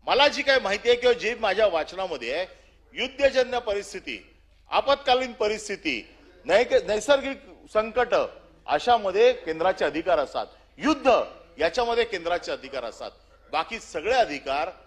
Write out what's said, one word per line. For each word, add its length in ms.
मला 260
जी 140
काय 160
माहिती 300
आहे 100
किंवा 140
जी 220
माझ्या 320
वाचनामध्ये 680
आहे, 120
युद्धजन्य 640
परिस्थिती, 760
आपत्कालीन 640
परिस्थिती, 840
नै-, 420
नैसर्गिक 520
संकट 420
अशामध्ये 640
केंद्राचे 520
अधिकार 340
असतात, 280
युद्ध 420
याच्यामध्ये 460
केंद्राचे 480
अधिकार 320
असतात, 260
बाकी 280
सगळे 340
अधिकार 560